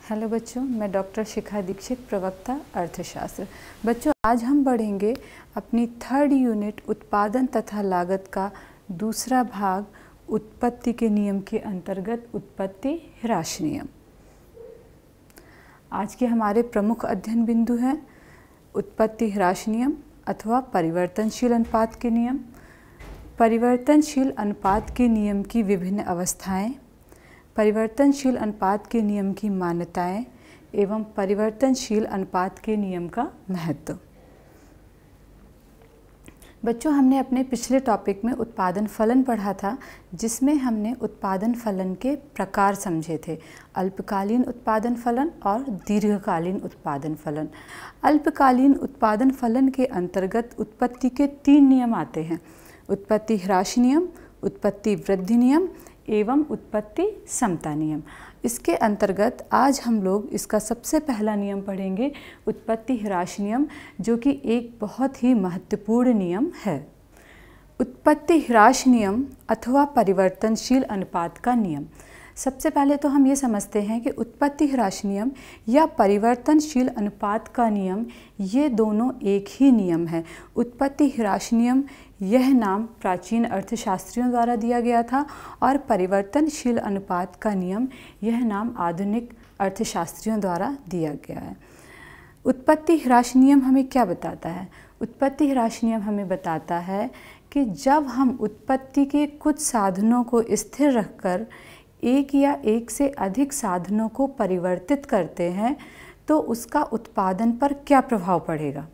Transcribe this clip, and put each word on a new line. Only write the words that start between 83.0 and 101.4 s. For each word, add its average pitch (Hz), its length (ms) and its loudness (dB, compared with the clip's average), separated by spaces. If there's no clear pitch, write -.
अर्थशास्त्रियों 220 840 -2
द्वारा 240 260 2
दिया 240 240 0
गया 233 220 2
था 262 240 0
और 262 140 4
परिवर्तनशील 233 1000 0
अनुपात 190 580 -4
का 214 180 -2
नियम, 190 340 -2
यह 233 220 0
नाम 220 340 -2
आधुनिक 202 560 -2
अर्थशास्त्रियों 202 800 -2
द्वारा 196 360 -2
दिया 160 260 -2
गया - 240 -12
है। - 180 -12
उत्पत्ति 302 540 2
ह्रास 247 380 4
नियम 269 240 8
हमें 262 280 2
क्या 254 160 2
बताता 165 440 -6
है? 180 200 -10
उत्पत्ति 277 480 -2
ह्रास 233 340 0
नियम 226 160 0
हमें 202 280 -4
बताता 175 500 -4
है 196 320 -4
कि 285 120 2
जब 269 420 2
हम 247 340 0
उत्पत्ति 262 640 0
के 294 220 0
कुछ 294 320 -2
साधनों 220 640 2
को 233 260 2
स्थिर 269 420 0
रखकर 196 540 -2